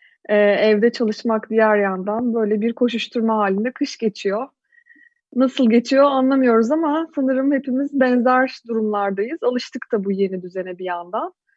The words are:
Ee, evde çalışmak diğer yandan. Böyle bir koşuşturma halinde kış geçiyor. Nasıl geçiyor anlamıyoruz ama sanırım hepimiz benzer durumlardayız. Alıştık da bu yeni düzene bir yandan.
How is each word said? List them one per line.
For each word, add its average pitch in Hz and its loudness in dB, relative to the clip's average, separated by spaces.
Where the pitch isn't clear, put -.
Ee, 214 2
evde 208 4
çalışmak 220 -4
diğer 220 4
yandan. 208 -2
Böyle 214 0
bir 233 -2
koşuşturma 226 -2
halinde 208 0
kış - -6
geçiyor. 214 -4
Nasıl 254 2
geçiyor 240 4
anlamıyoruz 262 2
ama 320 0
sanırım 269 0
hepimiz 277 -2
benzer 254 2
durumlardayız. 208 -4
Alıştık 247 -4
da 208 -2
bu 196 -4
yeni 190 -2
düzene 180 -10
bir 185 -10
yandan. 180 -8